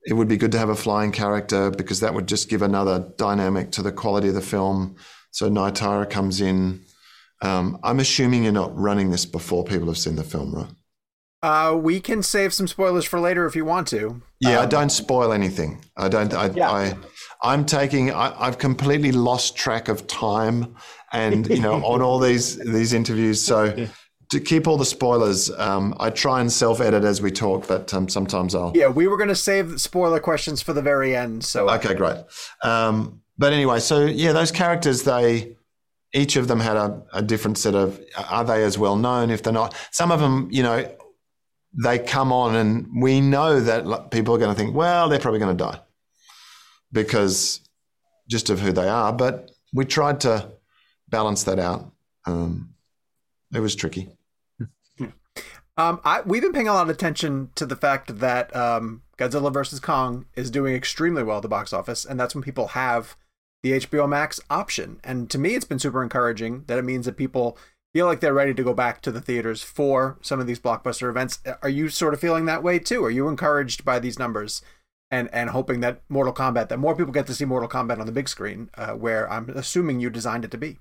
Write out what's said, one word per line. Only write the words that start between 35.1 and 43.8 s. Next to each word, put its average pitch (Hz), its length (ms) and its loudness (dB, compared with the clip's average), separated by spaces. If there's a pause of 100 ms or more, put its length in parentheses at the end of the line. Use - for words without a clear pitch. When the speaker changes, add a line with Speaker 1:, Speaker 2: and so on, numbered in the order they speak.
Speaker 1:
each 143 240 2
of 123 100 2
them 120 120 2
had 110 180 2
a, 104 240 0 (120)
a 98 100 -2
different 107 340 0
set 104 180 2
of, 98 240 2 (300)
are 117 160 0
they 110 180 2
as 98 140 0
well 101 180 2
known? 120 360 2
If 107 120 -2
they're 113 80 0
not, 110 220 0 (180)
some 170 200 0
of 160 100 2
them, 135 300 2
you 131 120 0
know, - 260 0 (920)
they 120 160 2
come 131 340 0
on 120 220 2
and 113 320 2 (140)
we 131 200 6
know 139 380 4
that, 113 280 2